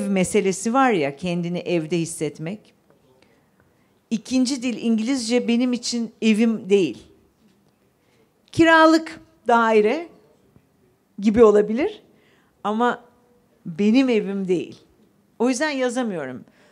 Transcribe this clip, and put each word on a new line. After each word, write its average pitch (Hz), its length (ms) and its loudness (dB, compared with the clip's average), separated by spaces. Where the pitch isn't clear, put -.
meselesi 190 680 -2
var 262 180 2
ya, 143 240 -2
kendini 175 440 -4
evde 170 380 -4
hissetmek. 165 760 -8
İkinci 254 500 -2
dil 240 200 -6
İngilizce 233 640 -2
benim 240 260 0
için 240 480 -6
evim 220 480 0
değil. 185 340 0
Kiralık 320 680 4
daire 233 600 2
gibi 214 240 4
olabilir 220 580 2
ama 214 400 -2
benim 214 440 2
evim 196 380 -2
değil. 170 320 -4
O 240 100 0
yüzden 262 200 -2
yazamıyorum. 220 760 -6